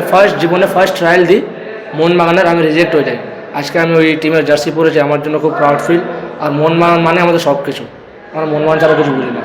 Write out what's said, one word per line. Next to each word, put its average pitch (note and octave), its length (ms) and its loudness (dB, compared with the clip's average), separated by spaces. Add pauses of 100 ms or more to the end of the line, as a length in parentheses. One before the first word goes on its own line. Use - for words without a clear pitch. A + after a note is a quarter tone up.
(120)
ফার্স্ট G3+ 260 4
জীবনে F3 360 0
ফার্স্ট F3 240 0
ট্রায়াল F3 280 2
দিই G3 160 4 (520)
মোহনবাগানের, E3+ 520 2
আমি E3+ 220 2
রিজেক্ট E3 280 0
হয়ে C#3+ 80 2
যাই। A#2+ 140 -4 (360)
আজকে D3 260 -4
আমি E3 160 2
ওই D#3+ 200 4
টিমের D#3 300 0
জার্সি D3 300 0
পরেছি, D#3 240 2
আমার C#3+ 240 0
জন্য D3+ 160 -2
খুব D3+ 140 -2
প্রাউড C#3+ 240 0 (100)
ফিল। E3+ 120 2 (400)
আর D3+ 120 -4
মোহনবাগান E3+ 500 2
মানে E3 200 2
আমাদের E3+ 180 2
সব C#3+ 260 -2
কিছু, B2+ 200 -8 (480)
আমরা D#3 120 -4
মোহনবাগান D#3 340 0
ছাড়া D#3 140 4
কিছু C#3+ 180 0
বুঝি C3 160 -4
না। A#2+ 180 -8